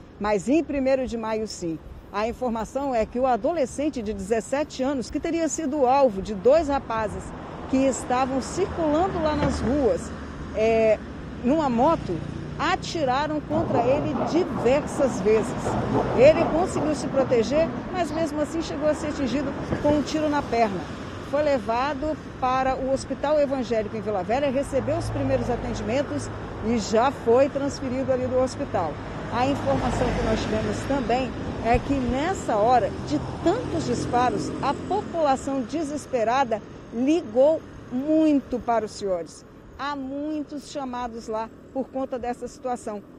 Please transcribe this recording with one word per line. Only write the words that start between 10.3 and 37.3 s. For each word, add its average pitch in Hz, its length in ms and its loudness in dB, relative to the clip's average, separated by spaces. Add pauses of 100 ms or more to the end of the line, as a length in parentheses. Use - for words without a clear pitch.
é, 220 460 4 (420)
numa 285 280 2
moto, 240 500 2 (400)
atiraram 302 800 0
contra 294 400 0
ele 285 340 2 (160)
diversas 277 920 2
vezes. 214 340 2 (600)
Ele 311 340 8
conseguiu 311 440 2
se - 120 -6
proteger, 269 600 2 (240)
mas 359 180 -2
mesmo 302 300 -2
assim 320 200 -2
chegou 302 280 -2
a 302 40 2
ser 302 140 -4
atingido 277 420 -2 (320)
com 294 180 4
um - 20 2
tiro 302 260 0
na 294 140 2
perna. 220 400 2 (480)
Foi 285 120 2
levado 269 760 0 (240)
para 262 340 2
o 262 160 -2
Hospital 285 480 0
Evangélico 233 560 0
em 214 60 -4
Vila 202 200 -2
Velha, 254 300 0
recebeu 262 460 0
os 330 120 -2
primeiros 262 400 0
atendimentos 247 800 -2 (380)
e 240 100 2
já 220 320 4
foi 269 380 4
transferido 269 640 -2
ali 202 160 0
do 254 100 0
hospital. 233 540 0 (420)
A 247 140 0
informação 262 640 0
que 233 120 0
nós 220 160 0
tivemos 214 360 -2 (120)
também 254 420 0 (340)
é 240 140 4
que 269 140 -2
nessa 269 640 0
hora 220 320 4 (180)
de 294 120 -2 (240)
tantos 349 420 0
disparos, 240 640 0 (120)
a 269 120 0 (160)
população 285 720 0
desesperada 254 1000 -2 (320)
ligou 269 680 4 (300)